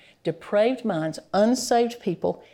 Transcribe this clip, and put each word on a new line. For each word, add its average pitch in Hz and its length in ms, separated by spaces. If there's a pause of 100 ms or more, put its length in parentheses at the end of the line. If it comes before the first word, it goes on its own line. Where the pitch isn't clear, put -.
(240)
Depraved 214 600
minds, 160 360 (120)
unsaved 233 720
people, 175 420 (100)